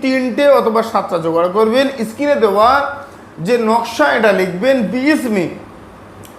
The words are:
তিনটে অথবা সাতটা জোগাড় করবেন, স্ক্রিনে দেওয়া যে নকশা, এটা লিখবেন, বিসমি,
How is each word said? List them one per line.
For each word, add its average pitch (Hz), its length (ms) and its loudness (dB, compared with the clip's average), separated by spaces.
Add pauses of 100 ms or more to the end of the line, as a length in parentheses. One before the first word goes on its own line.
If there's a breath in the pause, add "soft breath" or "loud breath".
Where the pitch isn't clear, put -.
তিনটে 262 460 0
অথবা 226 360 2
সাতটা 196 340 -4
জোগাড় 165 320 0
করবেন, 220 380 2 (180)
স্ক্রিনে 285 300 -2
দেওয়া 226 600 2 (440 loud breath)
যে 208 180 0
নকশা, 233 560 0
এটা 220 180 2
লিখবেন, 190 500 0
বিসমি, 226 680 0 (880)